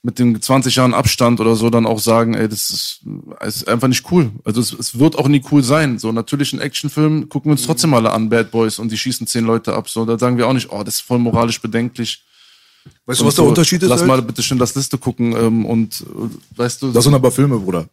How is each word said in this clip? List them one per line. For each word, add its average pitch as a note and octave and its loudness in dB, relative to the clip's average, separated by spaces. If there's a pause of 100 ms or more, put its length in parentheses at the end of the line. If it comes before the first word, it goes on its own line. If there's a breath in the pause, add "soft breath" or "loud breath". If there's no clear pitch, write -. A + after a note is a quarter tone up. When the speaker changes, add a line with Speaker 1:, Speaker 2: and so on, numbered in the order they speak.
Speaker 1:
mit A2+ -6
den A#2+ 2
zwanzig C3 0
Jahren B2+ 2
Abstand A#2+ 2
oder A2+ 2
so A2+ 2
dann A#2 2
auch A2 -2
sagen, A#2 2
ey, G#2+ 0
das - -6
ist, - -8 (440)
ist - -8
einfach A#2+ 0
nicht - -2
cool. D#3+ 2 (120)
Also A2 -2
es, A#2 -2
es - -10
wird D#3 4
auch C#3 0
nie C#3+ 4
cool D3 6
sein. C3 2
So, A2 -4
natürlich C3 -4
in C3 -8
Actionfilmen D3+ -2
gucken D3 -4
wir - 4
uns C#3+ 0
trotzdem D#3 0
alle A2+ 4
an, A2 0
Bad A2+ 0
Boys, A2+ 0
und A2 -4
die A2 -6
schießen A#2+ -6
zehn A#2 -2
Leute A2+ 0
ab. A2+ -6
So, A2+ -4
da A2+ -2
sagen B2 0
wir A#2 2
auch C3 2
nicht, B2 -4
oh, G#2 -8
das - -8
ist - -6
voll B2 -2
moralisch A#2 0
bedenklich. A#2 -6 (800 soft breath)
Speaker 2:
Weißt B2+ -4
du, A#2+ 0
Speaker 1:
Und - 6
Speaker 2:
was C#3+ 2
der F3 4
Speaker 1:
so, D3 6
Speaker 2:
Unterschied E3+ 2
ist, - 2
Speaker 1:
lass B2+ 2
Speaker 2:
halt? E3+ 2
Speaker 1:
mal C3 4
bitte A2+ -8
schön C3 -2
das B2 0
Liste C3+ -4
gucken, A#2 -2
ähm, A2+ 2
und, A2+ -2
äh, - -12
weißt - -4
du C3+ -4
Speaker 2:
Das A#2 2
sind C#3+ 4
aber B2+ 4
Filme, C3 2
Bruder. F2 -4